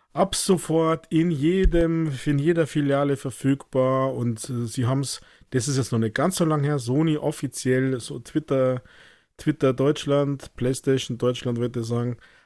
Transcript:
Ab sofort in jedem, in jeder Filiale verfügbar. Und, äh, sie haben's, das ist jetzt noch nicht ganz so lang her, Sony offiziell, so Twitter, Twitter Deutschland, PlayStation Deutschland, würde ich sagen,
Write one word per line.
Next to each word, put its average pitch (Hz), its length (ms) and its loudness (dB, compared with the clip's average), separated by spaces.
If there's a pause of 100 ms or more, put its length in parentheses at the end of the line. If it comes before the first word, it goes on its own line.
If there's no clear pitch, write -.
(140)
Ab 185 220 0
sofort 160 760 0
in 170 220 2
jedem, 165 800 2 (140)
in 143 140 2
jeder 165 280 2
Filiale 143 500 0
verfügbar. 131 960 0
Und, 120 360 -4
äh, 120 160 -4
sie 117 220 -2
haben's, 135 340 -2 (300)
das 127 160 0
ist 139 100 -2
jetzt 127 140 -2
noch 117 80 2
nicht 110 160 0
ganz 175 220 0
so 175 80 2
lang 151 180 2
her, 143 160 0
Sony 147 380 0
offiziell, 131 800 -2
so 139 200 -10
Twitter, 131 640 -2 (560)
Twitter 143 360 0
Deutschland, 143 800 0
PlayStation 127 640 -2
Deutschland, 123 420 -2
würde 120 220 -2
ich 113 40 -6
sagen, 120 320 -2 (280)